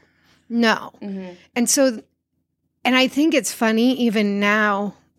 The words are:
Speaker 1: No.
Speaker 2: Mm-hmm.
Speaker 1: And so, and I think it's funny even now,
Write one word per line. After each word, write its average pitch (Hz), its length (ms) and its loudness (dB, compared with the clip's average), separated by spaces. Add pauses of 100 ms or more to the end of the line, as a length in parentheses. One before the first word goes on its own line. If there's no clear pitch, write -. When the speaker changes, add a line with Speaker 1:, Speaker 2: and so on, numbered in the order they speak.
(500)
Speaker 1:
No. 233 500 0
Speaker 2:
Mm-hmm. 190 320 -10 (240)
Speaker 1:
And 240 140 0
so, 262 320 0 (840)
and 240 100 0
I 262 140 2
think 302 260 0
it's 240 180 -2
funny 226 420 0
even 208 440 0
now, 202 560 0 (240)